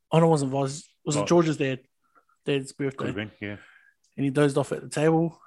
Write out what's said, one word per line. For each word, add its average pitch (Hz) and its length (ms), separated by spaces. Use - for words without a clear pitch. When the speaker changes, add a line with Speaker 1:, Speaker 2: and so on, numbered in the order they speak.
Speaker 1:
Oh, 156 80
no, 165 60
it - 20
wasn't 139 240
Vise. 139 320
Was 147 100
it 147 40
Speaker 2:
Oh. 151 60
Speaker 1:
George's 165 300
dad? 135 240
Dad's 139 280
birthday. 139 260
Speaker 2:
Could - 100
have - 80
been, 107 140
yeah. 104 160
Speaker 1:
And 135 100
he 139 60
dozed 143 280
off 139 140
at - 100
the 131 80
table. 160 560